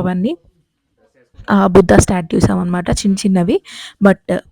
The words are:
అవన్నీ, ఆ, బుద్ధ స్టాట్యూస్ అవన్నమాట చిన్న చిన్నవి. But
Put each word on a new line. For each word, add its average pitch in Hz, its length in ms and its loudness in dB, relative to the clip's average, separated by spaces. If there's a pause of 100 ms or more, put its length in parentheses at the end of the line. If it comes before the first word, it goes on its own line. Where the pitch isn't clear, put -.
అవన్నీ, 185 320 -2 (1160)
ఆ, 202 160 2
బుద్ధ 180 300 4
స్టాట్యూస్ 180 540 0
అవన్నమాట 180 400 -4
చిన్న 196 320 -2
చిన్నవి. 190 360 0 (440)
But 190 200 4 (300)